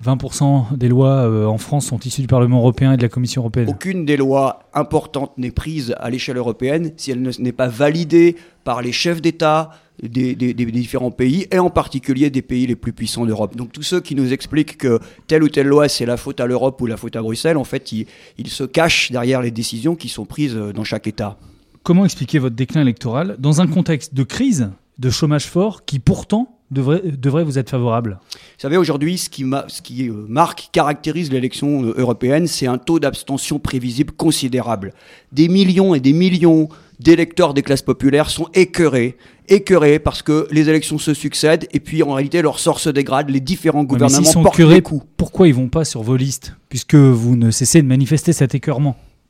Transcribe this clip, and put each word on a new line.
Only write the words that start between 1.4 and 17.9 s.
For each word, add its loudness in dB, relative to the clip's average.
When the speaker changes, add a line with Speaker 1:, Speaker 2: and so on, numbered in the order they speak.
Speaker 1:
en 0
France -4
sont -6
issues -8
du -4
Parlement 4
européen 2
et 2
de 0
la 0
Commission -4
européenne. -2
Speaker 2:
Aucune -6
des 0
lois 0
importante -4
n'est -6
prise -6
à -8
l'échelle -6
européenne -4
si -10
elle -4
ne, -4
n'est -4
pas -2
validée 2
par -4
les -6
chefs -4
d'État 0
des, -4
des, -2
des, -2
des -6
différents -4
pays, 0
et 2
en 2
particulier -2
des -4
pays -2
les -2
plus -8
puissants -6
d'Europe. -4
Donc -12
tous -18
ceux -2
qui -8
nous 0
expliquent -4
que 0
telle 2
ou 2
telle 0
loi, 4
c'est -4
la -2
faute -10
à -2
l'Europe -2
ou -4
la -6
faute -12
à -6
Bruxelles, -2
en -2
fait, -8